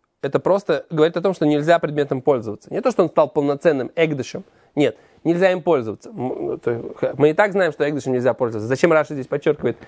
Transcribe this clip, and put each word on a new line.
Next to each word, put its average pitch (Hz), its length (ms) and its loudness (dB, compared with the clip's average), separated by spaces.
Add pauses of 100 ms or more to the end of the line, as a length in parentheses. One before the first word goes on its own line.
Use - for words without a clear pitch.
(220)
это 139 180 -2
просто 170 500 -2
говорит 160 280 2
о 165 40 -4
том, 190 120 0
что 165 120 -2
нельзя 151 340 4
предметом 143 420 -4
пользоваться. 113 520 -2
Не 190 80 -4
то, 254 100 0
что 208 120 2
он 156 60 0
стал 151 200 2
полноценным 143 640 0
экдашем. 160 480 -2 (320)
Нет, 139 220 0 (260)
нельзя 175 280 2
им 180 100 -2
пользоваться. 135 480 -2
М, 143 500 -6
то 120 120 -4
есть, - 260 -8
х-, 131 200 -4
мы 151 140 4
и - 20 -2
так 202 200 2
знаем, 180 180 2
что 147 180 -2
экдашем 135 240 -4
нельзя 123 200 2
пользоваться. 113 340 -4
Зачем 135 240 4
Раши 151 220 2
здесь 135 140 -10
подчеркивает, 147 500 -2 (100)